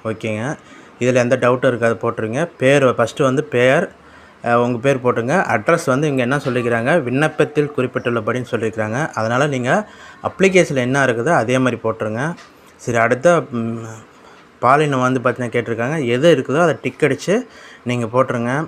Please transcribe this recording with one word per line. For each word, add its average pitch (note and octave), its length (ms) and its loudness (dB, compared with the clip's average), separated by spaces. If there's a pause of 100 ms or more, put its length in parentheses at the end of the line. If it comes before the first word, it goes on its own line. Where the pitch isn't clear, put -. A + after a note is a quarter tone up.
ஓகேங்க, A2 400 -6 (560)
இதுல B2 160 0
எந்த B2 200 2
டவுட்டும் B2+ 320 2
இருக்காது, A#2 280 0
போட்டுருங்க. A2+ 640 -4
பேர் C#3 300 4
ஃபஸ்ட்டு A#2 360 0
வந்து C3 200 0
பேர், C3 420 2 (580)
அஹ், A#2+ 120 2
உங்க A#2+ 220 2
பேர் C3 240 0
போட்டுருங்க. B2 340 0 (120)
அட்ரஸ் A#2+ 380 0
வந்து C#3 220 0
இவங்க C3 160 0
என்ன C3 140 0
சொல்லிக்கிறாங்க, A#2+ 540 0 (120)
"விண்ணப்பத்தில் D3 680 -2
குறிப்பிட்டுள்ளபடின்னு" A#2+ 800 -4
சொல்லியிருக்கிறாங்க. A2 480 -4 (140)
அதனால A#2+ 340 0
நீங்க B2+ 220 -2 (540)
அப்ளிகேஷன்ல F3+ 540 2
என்ன C3 260 2
இருக்குதோ B2 300 0
அதே B2+ 240 2
மாதிரி B2 240 0
போட்டுருங்க. A2 420 -4 (580)
சரி, A#2 160 -4
அடுத்த, A#2+ 300 2 (240)
ம், A2+ 360 -6 (760)
பாலினம் C#3 400 4
வந்து B2+ 180 2
பார்த்தீங்கன்னா A#2+ 340 -2
கேட்டிருக்காங்க. A#2+ 540 -2
எது B2+ 240 2
இருக்குதோ C3 300 2
அதை D#3+ 200 2
டிக் C3+ 220 -4
அடிச்சு D3+ 320 0 (480)
நீங்க A#2+ 220 -2
போட்டுருங்க. A#2+ 480 -2 (140)